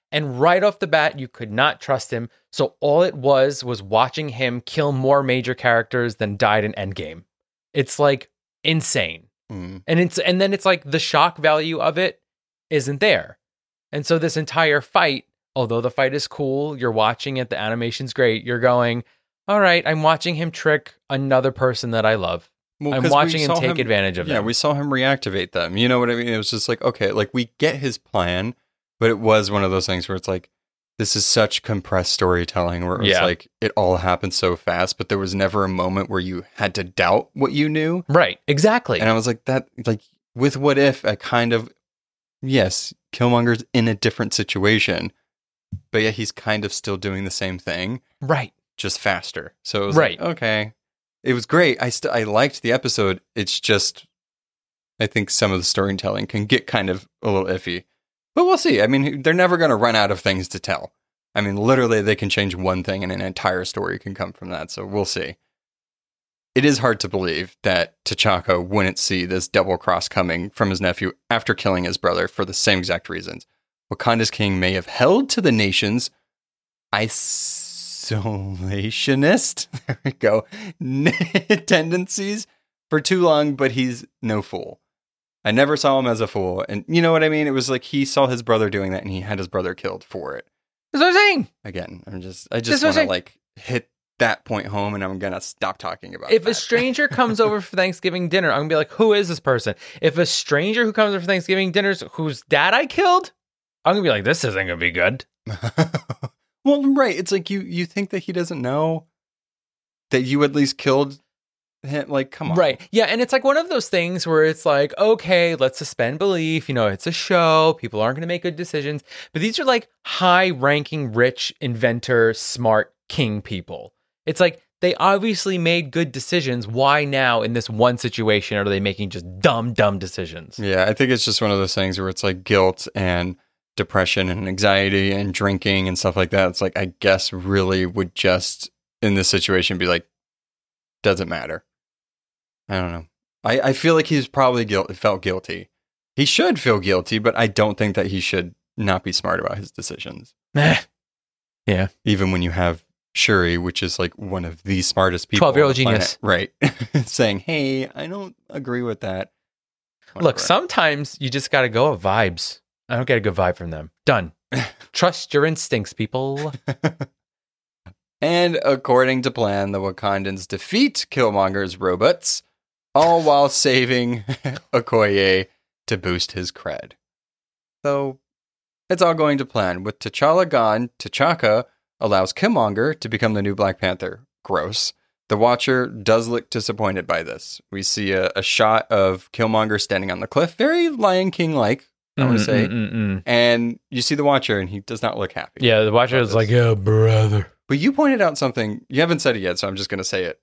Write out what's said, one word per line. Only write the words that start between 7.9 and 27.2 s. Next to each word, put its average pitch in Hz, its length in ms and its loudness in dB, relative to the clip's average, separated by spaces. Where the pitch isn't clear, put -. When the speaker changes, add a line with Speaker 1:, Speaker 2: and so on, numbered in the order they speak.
Speaker 1:
like, 139 320 2
insane. 107 640 0
Speaker 2:
Mm. 92 360 -12
Speaker 1:
And 165 120 2
it's, 175 200 0
and 180 200 0
then 196 140 0
it's 190 120 -2
like 180 240 2
the 156 100 0
shock 160 400 0
value 156 400 2
of 156 180 0
it 185 240 -2
isn't 143 300 -2
there. - 400 0
And 143 140 -6
so 165 140 2
this 156 180 -2
entire 156 440 0
fight, 151 440 0
although 117 260 0
the 120 100 0
fight 131 220 0
is 143 140 -4
cool, 143 500 -4
you're 123 140 -2
watching 113 460 0
it, 127 120 -4
the - 100 -6
animation's 117 540 -6
great, 113 300 2
you're 120 160 -4
going, 120 440 2
"All 208 120 2
right, 175 260 4
I'm 160 180 -2
watching 160 320 2
him 165 160 -4
trick - 420 -2
another 135 420 2
person 127 400 -2
that 110 140 0
I 110 100 4
love. 87 340 -4
Speaker 2:
Well, 147 140 -2
Speaker 1:
I'm 131 80 0
Speaker 2:
'cause - 100 4
we - 40 4
Speaker 1:
watching 160 260 2
him 147 60 0
Speaker 2:
saw 165 120 2
Speaker 1:
take 131 120 0
Speaker 2:
him 160 80 -4
Speaker 1:
advantage 101 400 0
of 87 80 -4
Speaker 2:
Yeah, 147 80 -2
Speaker 1:
them." 104 100 -2
Speaker 2:
we 117 80 -2
saw 147 220 0
him 143 160 -4
reactivate 127 640 0
them. 87 220 -2
You 117 140 2
know 123 100 2
what 120 120 0
I 120 40 -2
mean? 120 120 -4
It 113 100 -2
was 107 140 -4
just 113 180 -4
like, 117 140 -4
okay, 113 280 0
like, 104 220 -2